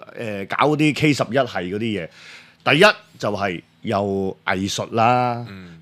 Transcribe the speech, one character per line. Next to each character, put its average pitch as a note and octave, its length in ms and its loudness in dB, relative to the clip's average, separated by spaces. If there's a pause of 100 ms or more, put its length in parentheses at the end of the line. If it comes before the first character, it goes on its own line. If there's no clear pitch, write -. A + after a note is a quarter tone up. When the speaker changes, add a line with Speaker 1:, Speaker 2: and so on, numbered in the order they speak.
(180)
Speaker 1:
呃， G#2 280 -6
搞 D3 300 2
啲 D3+ 180 2
K D3+ 180 2
十 B2+ 100 0
一 G2 100 -6
系 C3 60 2
嗰 G2 400 -4
啲 - 0 -
嘢， G#2 300 -6 (640)
第 D3 60 4
一 F#3+ 60 8 (360)
就 A2+ 100 -2
係 F#2+ 320 -4 (200)
又 G2 540 -2 (100)
藝 F#2+ 280 -2
術 G2+ 200 -6
啦， A#2+ 540 2
Speaker 2:
嗯。 F#2+ 220 -16 (120)